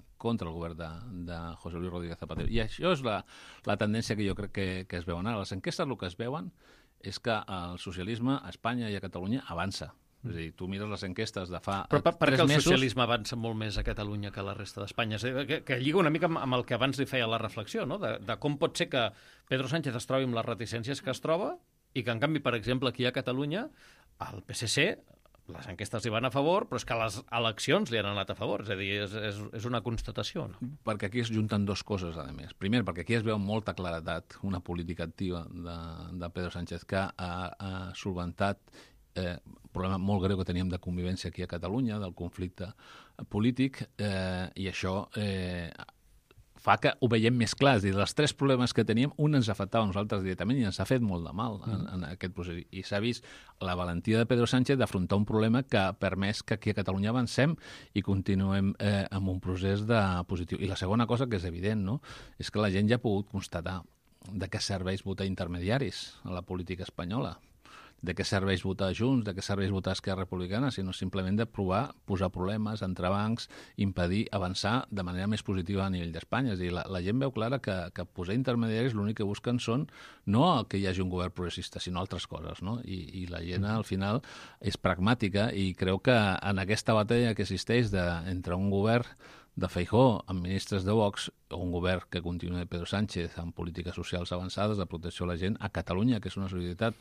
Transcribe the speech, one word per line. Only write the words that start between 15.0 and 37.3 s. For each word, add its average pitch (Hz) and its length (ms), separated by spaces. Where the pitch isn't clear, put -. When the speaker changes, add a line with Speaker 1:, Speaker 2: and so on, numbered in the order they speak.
Speaker 2:
És 101 80
a 131 60
dir, 131 160
que, 156 160
que 127 160
lliga 147 180
una 165 120
mica 165 200
amb, 160 80
amb 127 220
el 117 60
que 123 120
abans 127 220
li 131 60
feia 123 220
la 113 140
reflexió, 113 440
no? 151 120
De, 113 220
de 107 180
com 147 200
pot 160 200
ser 170 120
que 120 180
Pedro 131 180
Sánchez 139 280
es 117 120
trobi 131 220
amb 120 60
les 113 100
reticències 117 560
que 131 100
es - 100
troba 196 340
i 127 100
que, 120 80
en 113 80
canvi, 147 200
per 127 160
exemple, 123 340
aquí 123 160
a 127 60
Catalunya, 143 580
el - 120
P 104 100
S 113 140
C, 139 180
les 85 160
enquestes 104 380
li 113 80
van 120 100
a 131 80
favor, 160 380
però 127 80
és - 80
que 117 100
les 113 220
eleccions 120 560
li 117 60
han 101 80
anat 101 240
a 98 80
favor. 139 240
És 104 80
a 98 100
dir, 98 120
és, 98 140
és, 104 240
és 107 100
una 120 160
constatació, 110 640
no? - 140
Speaker 1:
Perquè 104 240
aquí 120 100
es 113 140
junten 107 320
dos 98 180
coses, 90 320
a 78 160
més. 73 220
Primer, 104 320
perquè 87 160
aquí 113 160
es 107 80
veu 110 100
amb 101 140
molta 104 240
claredat 85 640
una 90 140
política 87 480
activa 87 400
de, 85 280
de 82 80
Pedro 87 240
Sánchez 85 320
que 95 160
ha, 95 160
ha 90 800